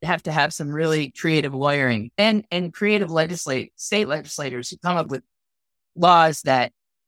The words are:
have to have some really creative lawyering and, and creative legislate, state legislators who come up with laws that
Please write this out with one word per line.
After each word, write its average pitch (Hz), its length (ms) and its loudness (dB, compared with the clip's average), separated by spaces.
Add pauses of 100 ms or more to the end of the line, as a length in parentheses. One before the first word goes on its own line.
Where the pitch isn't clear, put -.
have 165 220 -2
to 160 80 -4
have 151 220 0
some 147 160 -6
really 156 420 0
creative 156 420 0
lawyering 131 640 0
and, 214 340 2
and 175 220 -4
creative 202 380 0
legislate, 160 640 -2
state 208 320 -2
legislators 135 600 -8
who - 80 -14
come 180 180 -2
up 156 140 -2
with 131 140 -6 (720)
laws 170 480 6
that 127 280 2 (360)